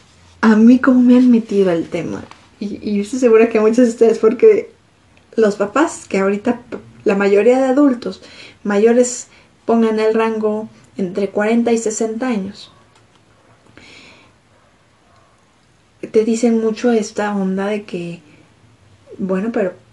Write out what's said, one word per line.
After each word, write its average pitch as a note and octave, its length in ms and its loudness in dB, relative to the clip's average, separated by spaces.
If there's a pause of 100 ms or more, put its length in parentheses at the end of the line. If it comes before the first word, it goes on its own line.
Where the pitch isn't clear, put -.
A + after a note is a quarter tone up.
(400)
a A3 160 4
mí A#3 220 6
como B3+ 220 2
me B3 160 6
han B3+ 140 4
metido G3+ 400 2
al E3 140 -2
tema, A2 400 -10 (360)
y, G3+ 220 -10
y G#3 180 -4
estoy B3+ 200 -6
segura A3+ 280 4
que A3+ 100 -2
a - 20 0
muchos A3+ 260 4
de A3+ 40 2
ustedes, A3+ 280 2
porque A3 540 2 (640)
los G#3 200 0
papás, C4 520 -4
que G3 100 -2
ahorita G3+ 520 -2
p-, - 80 -14 (260)
la G3+ 100 0
mayoría G3+ 440 2
de C4 80 0
adultos B3+ 560 0 (420)
mayores, A#3 640 0 (380)
pongan A3+ 340 0
el A3 140 0
rango A3 540 -4 (280)
entre G3 340 -6
cuarenta A#3 420 -2
y A#3 60 0
sesenta A3 500 -6
años, G3+ 440 -8 (3500)
te A3 140 0
dicen A3+ 360 0
mucho A3+ 320 -2
esta G#3 420 -4
onda F#3+ 320 -4
de G#3 180 -6
que, E3+ 360 -12 (960)
bueno, F#3+ 340 -6
pero, G3+ 200 -4 (200)